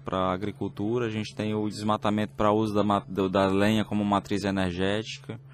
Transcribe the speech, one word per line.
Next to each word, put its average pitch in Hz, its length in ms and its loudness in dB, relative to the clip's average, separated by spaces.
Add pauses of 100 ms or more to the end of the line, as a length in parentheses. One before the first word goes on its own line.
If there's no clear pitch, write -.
pra 92 260 0
agricultura, 101 760 -2
a 110 40 -2
gente 107 260 -6
tem 107 180 -4
o 107 140 0
desmatamento 104 680 0
pra 104 160 2
uso 107 240 2
da 104 80 2
ma-, 101 240 2
do, 95 220 0
da 98 200 4
lenha 101 360 4
como 104 220 -2
matriz 101 400 0
energética, 98 920 -2 (160)